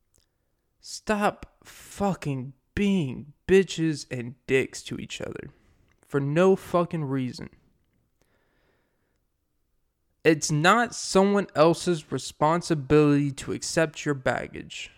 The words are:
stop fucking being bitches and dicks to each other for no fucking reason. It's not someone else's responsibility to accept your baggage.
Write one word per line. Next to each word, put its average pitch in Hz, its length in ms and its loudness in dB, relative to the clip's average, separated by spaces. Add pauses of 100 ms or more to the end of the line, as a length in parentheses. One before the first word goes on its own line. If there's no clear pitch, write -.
(800)
stop - 640 -4 (180)
fucking 143 880 -6 (220)
being 175 580 -2 (160)
bitches 165 640 2
and 123 240 -8 (120)
dicks 131 380 0
to - 140 -10
each - 220 -12
other - 300 -12 (560)
for 143 140 -2
no 170 360 4
fucking 170 480 -2
reason. 131 460 -6 (2750)
It's 156 280 2
not 185 440 2
someone 196 600 2
else's 160 580 2
responsibility 147 1200 2
to - 200 -10
accept - 520 -4
your 147 100 -2
baggage. - 840 -6